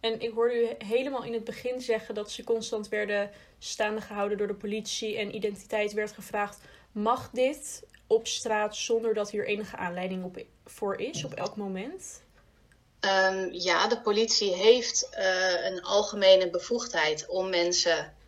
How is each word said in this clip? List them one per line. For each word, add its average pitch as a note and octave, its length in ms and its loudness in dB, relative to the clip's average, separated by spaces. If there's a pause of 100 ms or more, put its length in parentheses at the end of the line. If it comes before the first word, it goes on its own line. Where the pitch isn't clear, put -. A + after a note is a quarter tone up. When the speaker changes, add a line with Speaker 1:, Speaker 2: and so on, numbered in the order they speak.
Speaker 1:
en A3+ 200 -2
ik A#3+ 120 -4
hoorde A#3 220 2
u A#3 320 0
helemaal C4 380 0
in A#3 80 -6
het A3+ 120 -4
begin B3 360 -6
zeggen A3 340 -2
dat G#3 160 -6
ze - 140 -10
constant A3 440 -2
werden G#3 420 0 (280)
staande G#3+ 420 -2
gehouden G#3 380 -2
door G3+ 80 0
de G3+ 80 -2
politie G#3+ 640 -4
en G3+ 160 -4
identiteit G#3 580 -2
werd G#3+ 200 -2
gevraagd. G3+ 460 -4 (340)
Mag A3 400 0
dit C4 500 -2 (240)
op A3+ 200 4
straat G#3+ 500 -2
zonder A3+ 380 0
dat G#3 160 -2
hier G#3 160 -4
enige G#3 300 -4
aanleiding F#3 480 -4
op, F#3 180 -10 (220)
voor - 360 -4
is, C#4+ 240 -6
op B3+ 100 -8
elk - 220 -6
moment? G#3 640 -8 (800)
Speaker 2:
Ehm, F#3+ 520 4
ja, F3+ 360 2
de A#3 120 2
politie G#3+ 520 2
heeft, A3 580 6
eh, F#3 540 0
een F#3 180 -4
algemene F#3+ 680 6
bevoegdheid E3+ 760 -2
om F#3 240 -2
mensen E3+ 640 2 (140)